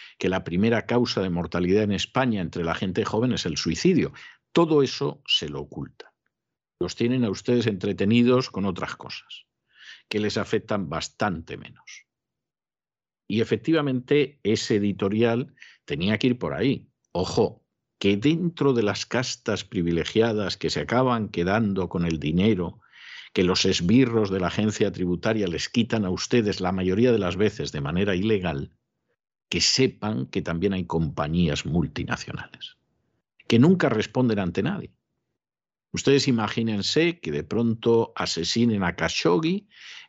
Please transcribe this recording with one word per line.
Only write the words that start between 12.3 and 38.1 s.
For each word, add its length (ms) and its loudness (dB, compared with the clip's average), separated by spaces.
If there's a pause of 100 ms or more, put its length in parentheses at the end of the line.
Y 140 0
efectivamente, 1000 0
ese 320 2
editorial 800 0 (300)
tenía 340 -2
que 100 0
ir 100 2
por 160 -6
ahí. 340 -2 (240)
Ojo, 540 -2 (320)
que 180 2
dentro 580 2
de 100 2
las 220 -2
castas 600 -4
privilegiadas 920 0
que 140 -4
se 120 -4
acaban 460 0
quedando 600 0
con 160 -2
el 140 -2
dinero 600 0 (520)
que 120 2
los 220 2
esbirros 680 2
de 80 -2
la 80 0
agencia 440 0
tributaria 560 -2
les 220 -6
quitan 340 0
a 60 -2
ustedes 520 0
la 100 0
mayoría 400 2
de 80 2
las 160 -2
veces 360 -2
de 80 -6
manera 360 0
ilegal, 560 -2 (800)
que 120 -2
sepan 640 0
que 160 -4
también 320 -2
hay 120 -4
compañías 800 0
multinacionales, 1120 -6 (680)
que 120 6
nunca 280 6
responden 520 0
ante 240 0
nadie. 320 -6 (960)
Ustedes 360 4
imagínense 920 0
que 120 -8
de 120 -4
pronto 720 2